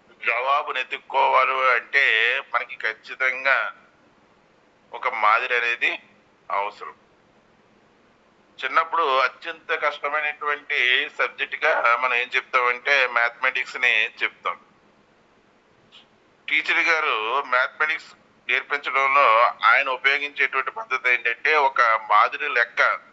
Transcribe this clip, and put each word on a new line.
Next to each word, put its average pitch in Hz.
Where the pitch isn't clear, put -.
జవాబును 135
ఎత్తుక్కోవాలి 131
అంటే 120
మనకి 120
ఖచ్చితంగా 127
ఒక 120
మాదిరి 117
అనేది 120
అవసరం. 98
చిన్నప్పుడు 156
అత్యంత 160
కష్టమైనటువంటి 147
సబ్జెక్ట్ 135
గా 123
మనం 127
ఏం 123
చెప్తామంటే 127
మ్యాథమెటిక్స్ 123
ని 120
చెప్తాం. 98
టీచర్ 160
గారు 139
మ్యాథమెటిక్స్ 135
నేర్పించడంలో 135
ఆయన 131
ఉపయోగించేటువంటి 139
పద్ధతి 127
ఏంటంటే 120
ఒక 135
మాదిరి 113
లెక్క, 120